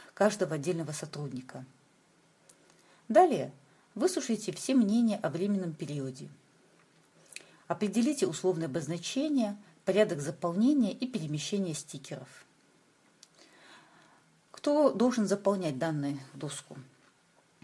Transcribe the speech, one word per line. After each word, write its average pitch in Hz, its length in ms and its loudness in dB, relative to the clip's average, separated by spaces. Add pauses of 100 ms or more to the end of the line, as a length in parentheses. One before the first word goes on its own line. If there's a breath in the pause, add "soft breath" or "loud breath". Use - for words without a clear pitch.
(140 loud breath)
каждого 196 400 2
отдельного 156 380 -2
сотрудника. 139 720 -10 (1400 soft breath)
Далее 247 440 6 (440 soft breath)
выслушайте 233 560 -2
все 262 240 -2
мнения 220 420 4
о 160 140 -2
временном 180 420 -2
периоде. 143 560 -8 (1400 loud breath)
Определите 214 600 0
условное 165 400 0
обозначение – 202 920 -2 (280 loud breath)
порядок 175 360 2
заполнения 196 720 2
и - 140 -8
перемещения 160 640 -4
стикеров. - 720 -14 (2000 loud breath)
Кто 294 400 4
должен 226 360 2
заполнять 190 520 0
данную 143 400 -2 (140)
доску? 143 440 -12 (880)